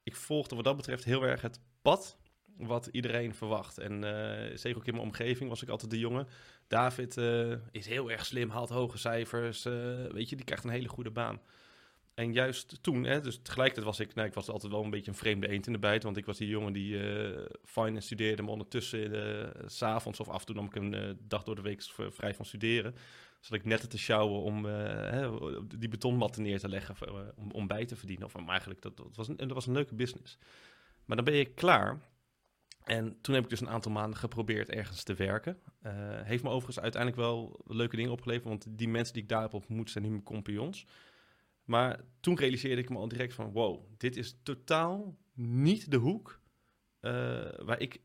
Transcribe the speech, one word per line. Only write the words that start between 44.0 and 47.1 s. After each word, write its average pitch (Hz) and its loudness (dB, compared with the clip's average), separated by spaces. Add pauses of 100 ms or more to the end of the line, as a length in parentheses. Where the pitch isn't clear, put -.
is 123 -8
totaal 170 0 (180)
niet 135 4
de 135 6
hoek, 151 2 (600)
eh, 120 -4 (460)